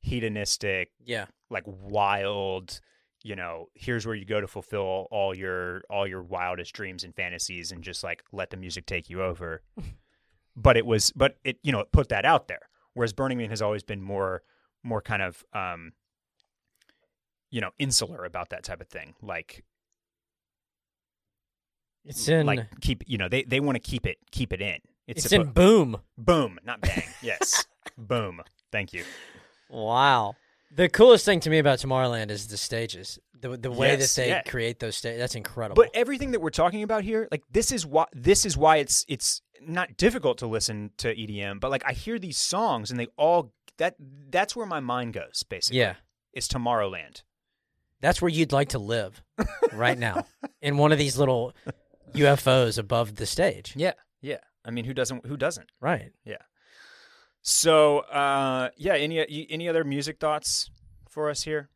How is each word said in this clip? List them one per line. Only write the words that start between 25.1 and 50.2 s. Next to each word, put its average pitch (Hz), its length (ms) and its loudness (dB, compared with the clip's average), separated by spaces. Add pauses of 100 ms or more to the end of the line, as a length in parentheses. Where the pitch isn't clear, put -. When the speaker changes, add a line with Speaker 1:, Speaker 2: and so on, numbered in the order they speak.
Speaker 2:
It's - 80 4
Speaker 1:
suppo- 190 80 6
Speaker 2:
in 143 100 -4
Boom. 175 480 8 (160)
Speaker 1:
Boom, 120 480 2
not 120 160 -8
Bang. - 220 0 (100)
Speaker 2:
<laughs> - 100 -20
Speaker 1:
Yes. - 440 0 (320)
Boom. 104 420 -4 (320)
Thank 98 220 -6
you. 87 100 -8 (640)
Speaker 2:
Wow. 120 680 2 (380)
The 170 140 4
coolest 233 360 10
thing 196 160 4
to 160 100 -2
me 156 80 6
about 139 220 4
Tomorrowland 123 500 0
is 104 160 -8
the 107 100 -10
stages. 110 600 -6 (200)
The, 127 180 -8
the 123 140 -6
way 127 180 4 (100)
Speaker 1:
Yes, 135 160 2
Speaker 2:
that 139 80 0
they 127 60 2
Speaker 1:
yeah. 180 140 0
Speaker 2:
create 117 380 -4
those 113 160 -6
sta-, 117 220 -6
that's 123 160 -4
incredible. 113 480 2
Speaker 1:
But 247 120 8
everything 262 380 -2
that 220 80 -2
we're 160 100 -2
talking 175 320 0
about 214 220 -2
here, 220 260 -4
like, 151 200 -6
this 220 220 0
is 202 120 -4
why, 156 280 2
this 165 340 4
is 156 100 -2
why 156 220 8
it's, - 300 0
it's - 340 -4 (180)
not 165 360 -6
difficult 170 420 2
to 123 80 -6
listen 107 520 -4
to 113 160 -2
E 110 120 -8
D 101 140 -8
M, 101 180 -6
but, 131 120 -4
like, 135 160 -2
I 135 60 -2
hear 220 260 -6
these 180 200 -8
songs 165 520 -2
and 120 100 -4
they 117 60 -4 (100)
all, 156 360 2 (260)
that, 170 160 -2 (360)
that's 185 260 0
where 226 100 -6
my 165 140 -4
mind 123 340 -4
goes, - 340 -8
basically. 101 320 -2
Speaker 2:
Yeah. 98 140 2 (380)
Speaker 1:
It's - 160 -8
Tomorrowland. 104 720 -2 (800)
Speaker 2:
That's 139 200 2
where 180 80 2
you'd 156 240 2
like 139 180 4
to 135 80 -4
live 104 440 -4 (260)
Speaker 1:
<laughs> - 240 0
Speaker 2:
right 120 260 2
now, 110 280 -2 (340)